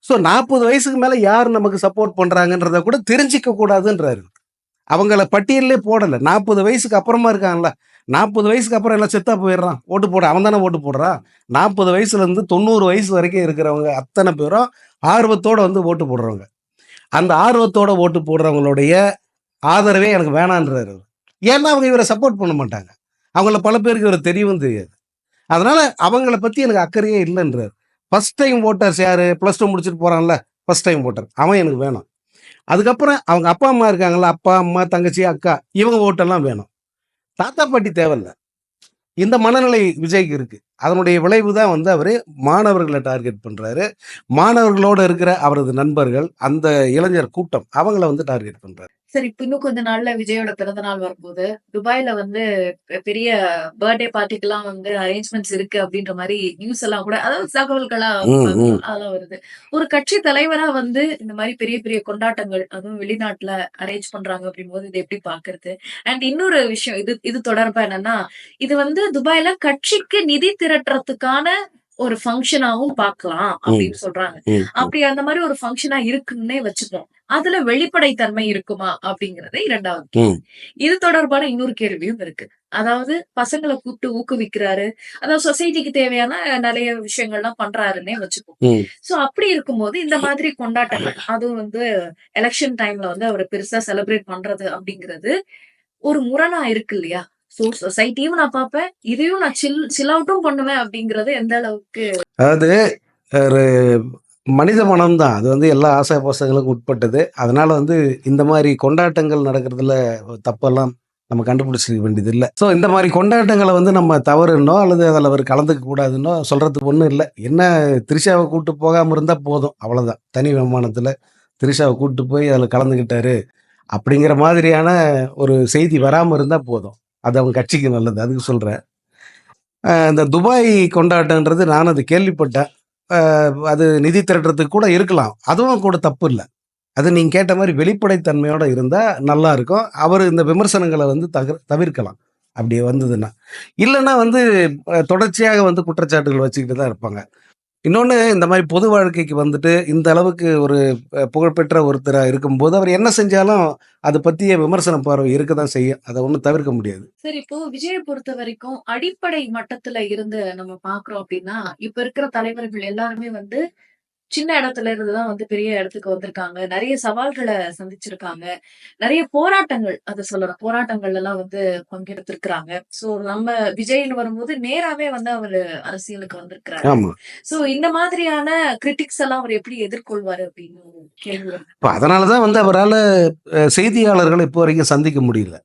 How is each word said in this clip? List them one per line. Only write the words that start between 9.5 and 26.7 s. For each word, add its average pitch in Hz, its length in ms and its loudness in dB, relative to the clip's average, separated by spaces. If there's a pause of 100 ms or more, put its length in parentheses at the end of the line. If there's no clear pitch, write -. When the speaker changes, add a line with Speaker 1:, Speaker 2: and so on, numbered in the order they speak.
Speaker 1:
ஓட்டு 196 260 -2
போட 185 180 2
அவன் 170 140 2
தானே 214 160 2
ஓட்டு 180 200 0
போடுறான். 143 400 -2 (280)
நாற்பது 185 500 2
வயசுல 208 200 0
இருந்து 185 280 0
தொண்ணூறு 202 400 2
வயசு 190 280 2
வரைக்கும் 180 300 0
இருக்கிறவங்க 151 500 -2
அத்தனை 175 400 0
பேரும் 180 380 0 (360)
ஆர்வத்தோட 220 480 2
வந்து 190 280 2
ஓட்டு 165 240 -2
போடுறவங்க. 113 360 -4 (680)
அந்த 170 260 2
ஆர்வத்தோட 208 640 4
ஓட்டு 175 240 2
போடுறவங்களுடைய 156 920 2 (540)
ஆதரவே 196 400 4
எனக்கு 180 240 2
வேணான்றாரு 165 400 2
அவரு. 101 300 -6 (400)
ஏன்னா 277 320 4
அவங்க 269 140 2
இவரை 247 220 4
சப்போர்ட் 220 300 0
பண்ண 160 260 0
மாட்டாங்க. 101 240 -10 (500)
அவங்கள 208 200 4
பல 214 200 2
பேருக்கு 220 300 2
இவரை 185 100 4
தெரியவும் 180 420 0
தெரியாது. 113 280 -4 (580)
அதனால 254 560 2
அவங்கள 240 340 2
பத்தி 226 260 -2
எனக்கு 220 180 2